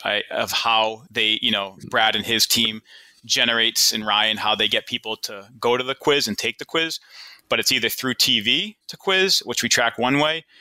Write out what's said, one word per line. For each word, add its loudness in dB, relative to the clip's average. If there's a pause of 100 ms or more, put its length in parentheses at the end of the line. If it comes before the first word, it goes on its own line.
I, -2
of -2
how 0
they, 0
you 0
know, -4 (120)
Brad 2
and -4
his 2
team 0 (420)
generates 2
and -4
Ryan, 2
how 0
they 2
get -2
people -8
to -12 (120)
go 2
to -2
the -4
quiz 2
and -4
take -4
the -10
quiz, -2 (480)
but 0
it's 0
either 2
through -2
T 2
V -2 (120)
to -14
quiz, 2
which -4
we 0
track 2
one 2
way, 0 (180)